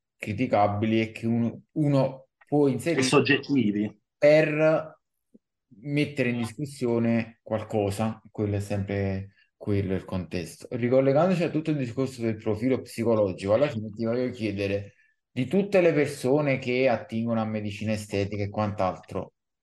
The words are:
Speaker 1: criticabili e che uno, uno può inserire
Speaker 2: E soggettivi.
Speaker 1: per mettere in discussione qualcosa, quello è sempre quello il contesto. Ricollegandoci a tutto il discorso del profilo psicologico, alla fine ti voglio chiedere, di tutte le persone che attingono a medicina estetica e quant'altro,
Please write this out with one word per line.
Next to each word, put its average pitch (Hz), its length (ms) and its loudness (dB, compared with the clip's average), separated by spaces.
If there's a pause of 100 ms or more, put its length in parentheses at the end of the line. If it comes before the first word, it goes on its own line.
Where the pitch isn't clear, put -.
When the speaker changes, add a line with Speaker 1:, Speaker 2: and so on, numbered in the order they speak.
(160)
Speaker 1:
criticabili 110 840 0
e 110 100 -4
che - 140 -10
uno, 117 360 -2 (120)
uno 143 540 0 (180)
può 147 220 2
inserire 139 340 0
Speaker 2:
E - 20 4
soggettivi. 127 960 2 (160)
Speaker 1:
per 156 800 4 (840)
mettere 143 500 0
in 120 80 -2
discussione 117 1040 -2
qualcosa, 107 760 -2 (100)
quello 104 240 -2
è 98 40 0
sempre 98 720 -2 (220)
quello 98 380 -2
il 92 120 -4
contesto. 87 680 -6
Ricollegandoci 135 720 2
a 156 60 0
tutto 156 220 -4
il 151 60 -2
discorso 127 440 -4
del 113 160 -2
profilo 113 440 -2
psicologico, 104 720 0
alla 131 140 4
fine 110 240 -6
ti 110 140 -6
voglio 123 260 -2
chiedere, 101 640 -4 (360)
di 127 160 -4
tutte 196 360 2
le 170 120 6
persone 143 640 0
che 123 320 2
attingono 113 520 -2
a 110 40 -2
medicina 104 460 -4
estetica 101 520 -4
e 98 60 -4
quant'altro, 98 840 -4 (300)